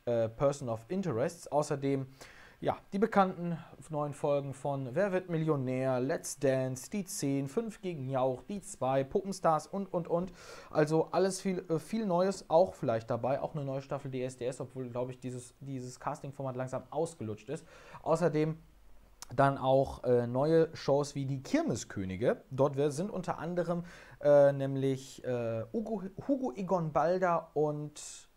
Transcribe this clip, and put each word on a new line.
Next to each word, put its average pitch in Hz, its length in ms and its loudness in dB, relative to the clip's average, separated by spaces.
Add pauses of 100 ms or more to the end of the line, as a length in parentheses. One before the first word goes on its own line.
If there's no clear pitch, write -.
äh, 117 240 2
Person 139 400 0
of 113 180 -4
Interests. 175 600 -2
Außerdem, 139 600 0 (520)
ja, - 180 -2 (160)
die 196 60 -2
bekannten 185 580 2 (320)
neuen 147 240 -2
Folgen 143 400 0
von 135 420 -6
Wer 196 160 2
wird 185 180 -2
Millionär, 135 680 0
Let's 143 400 -4
Dance, 131 500 0
Die 208 140 -4
Zehn, 139 460 -2
Fünf 226 320 -4
gegen 156 260 -6
Jauch, 131 360 0
Die 202 180 -8
Zwei, 135 420 0
Puppenstars 165 640 0
und, 196 240 -6
und, 175 160 -2
und. 175 240 0 (400)
Also 156 400 4
alles 185 300 2
viel, 190 280 -2
äh, 160 80 2
viel 220 280 -4
Neues 185 440 0
auch 180 240 6
vielleicht 113 360 -2
dabei. 127 320 0
Auch - 120 -4
eine 143 120 -6
neue 135 160 -4
Staffel 135 280 -8
D 131 140 -4
S 131 140 -6
D 120 80 -6
S, 135 160 -4
obwohl, 127 280 -8
glaub 123 200 -4
ich, 127 100 -12
dieses, 123 400 -10
dieses 131 400 -10
Casting-Format 135 560 -6
langsam 127 340 -6
ausgelutscht 117 600 -6
ist. 156 180 -8 (340)
Außerdem 156 560 2 (800)
dann 139 220 6
auch, 131 480 2
äh, 120 200 4
neue 156 480 4
Shows 143 420 0
wie 139 100 -4
die 135 180 -4
Kirmeskönige. 127 1080 -2
Dort 135 280 2
wer-, 143 140 2
sind 175 200 -4
unter 175 280 -4
anderem, 175 440 -2 (380)
äh, 143 320 10
nämlich, 135 720 -2
äh, 113 480 -2
Hugo, 220 300 -4 (260)
Hugo 254 240 0
Egon 175 400 -2
Balder 170 640 2
und, 151 800 -4